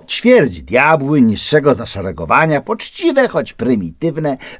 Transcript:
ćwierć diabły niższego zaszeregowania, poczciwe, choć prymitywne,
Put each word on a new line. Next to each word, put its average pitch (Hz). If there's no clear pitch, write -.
ćwierć 151
diabły 143
niższego 127
zaszeregowania, 98
poczciwe, 269
choć -
prymitywne, 131